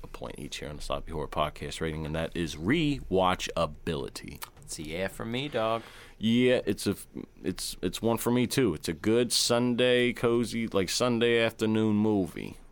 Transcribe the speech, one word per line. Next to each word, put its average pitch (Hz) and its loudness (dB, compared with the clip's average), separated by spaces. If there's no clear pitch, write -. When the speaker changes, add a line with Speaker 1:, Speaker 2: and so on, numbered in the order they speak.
Speaker 1:
a - -14
point - -12
each 73 -10
here 69 -10
on 76 -10
the 76 -12
Sloppy 69 -6
Horror 73 -6
Podcast 76 -4
rating, 78 -4
and 76 -6
that 82 -4
is 78 -4
rewatchability. 90 -2
Speaker 2:
It's - -12
a - -10
yeah 82 -4
for 113 -8
me, 123 -4
dog. 113 0
Speaker 1:
Yeah, 120 4
it's 104 0
a, 98 0
it's, - -4
it's 92 -4
one 113 2
for 120 0
me 123 2
too. 113 2
It's - -6
a 85 -2
good 110 2
Sunday, 123 4
cozy, 117 0
like, 95 2
Sunday 117 4
afternoon 110 2
movie. 95 0